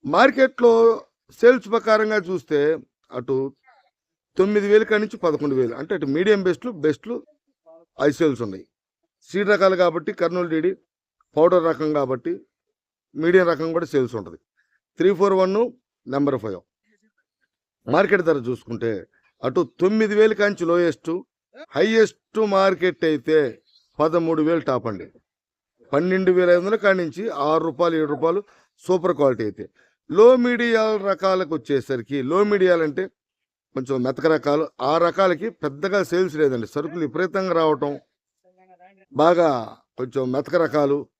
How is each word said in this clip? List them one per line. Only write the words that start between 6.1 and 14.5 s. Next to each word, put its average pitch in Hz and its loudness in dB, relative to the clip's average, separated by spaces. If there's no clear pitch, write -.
మీడియం 202 2
బెస్ట్లు, 220 -4
బెస్ట్లు 214 -4
హై 147 2
సేల్స్ 135 -2
ఉన్నాయి. 95 -14
సీడ్ 302 -4
రకాలు 185 2
కాబట్టి 170 -4
కర్నూలు 175 -2
డీడీ, 170 -2
పౌడర్ 170 4
రకం 151 -4
కాబట్టి 131 -4
మీడియం 175 4
రకం 160 -4
కూడా 170 -4
సేల్స్ 123 0
ఉంటుంది. 85 -16